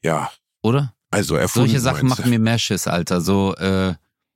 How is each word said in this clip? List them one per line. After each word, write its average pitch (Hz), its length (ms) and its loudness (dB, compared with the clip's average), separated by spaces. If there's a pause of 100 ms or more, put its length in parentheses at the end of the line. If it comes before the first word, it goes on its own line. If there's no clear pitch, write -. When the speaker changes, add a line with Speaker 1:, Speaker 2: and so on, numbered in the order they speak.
Speaker 1:
Ja. 78 300 -2 (320)
Speaker 2:
Oder? 123 300 0 (180)
Speaker 1:
Also 98 240 0
erfunden, 110 360 2
Speaker 2:
Solche 131 100 0
Sachen 127 260 0
Speaker 1:
meinst 127 120 0
du? - 20 -6
Speaker 2:
machen 127 80 0
mir 117 100 2
mehr 113 180 2
Schiss, - 300 -2
Alter. 87 320 0
So, 98 360 0
äh, 95 400 -2 (400)